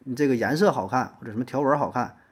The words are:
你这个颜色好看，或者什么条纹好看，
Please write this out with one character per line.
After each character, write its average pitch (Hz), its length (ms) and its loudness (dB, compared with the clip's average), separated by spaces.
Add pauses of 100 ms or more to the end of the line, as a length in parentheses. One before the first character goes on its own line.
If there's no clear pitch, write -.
你 127 160 -8
这 147 100 2
个 131 80 4
颜 113 220 0
色 185 160 4
好 104 160 -2
看， 123 300 -2
或 - 80 -18
者 110 60 -12
什 110 60 -6
么 127 60 -2
条 135 160 -4
纹 147 180 2
好 131 120 -2
看， 127 260 -6 (160)